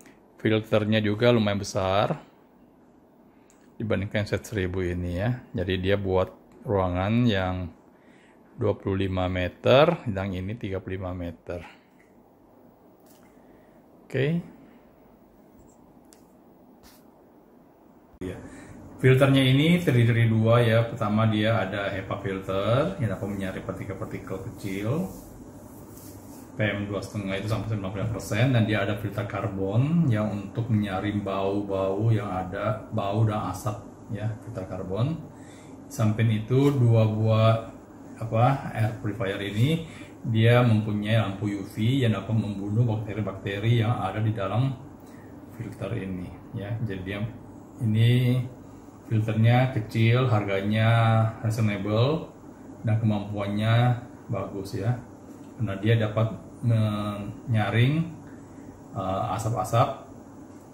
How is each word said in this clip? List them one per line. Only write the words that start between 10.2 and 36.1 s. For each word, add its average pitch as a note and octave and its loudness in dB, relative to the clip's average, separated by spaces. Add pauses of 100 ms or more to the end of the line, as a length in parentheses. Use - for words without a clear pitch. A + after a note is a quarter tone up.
ini F#2 -6
tiga F#2+ -8
puluh F#2+ -8
lima F2+ -8
meter. F2 -10 (2500)
Oke. C3+ -2 (4000)
Iya. F#2 -8 (560)
Filternya C3+ 6
ini D3+ 6
terdiri A#2+ 6
dari A#2 4
dua A2+ 6
ya. A2+ 4
Pertama, A2 2
dia G#2+ 4
ada G2 -2
hepa F#2+ -6
filter G2+ 0
yang G2+ 0
dapat G2 -6
menyaring F#2+ -6
partikel-partikel F#2+ -8 (100)
kecil, A2 -4 (1400)
P A2+ -2
M G2+ -2
dua G2 -4
setengah G2 -6
itu G2 -4
sampai - -4
sembilan F#2+ -6
puluh F#2+ -4
persen, A2 0
dan A2 6
dia G2+ 2
ada G2+ 0
filter G2+ -4
karbon A2 0
yang G#2+ 2
untuk G#2 -4
menyaring G#2 0
bau-bau G2 0
yang G#2 2
ada, G2 -4
bau G#2+ 0
dan F#2 -2
asap - -6 (320)
ya, G#2+ -4 (160)
filter - -10
karbon. F#2+ -4 (720)
Samping A2 0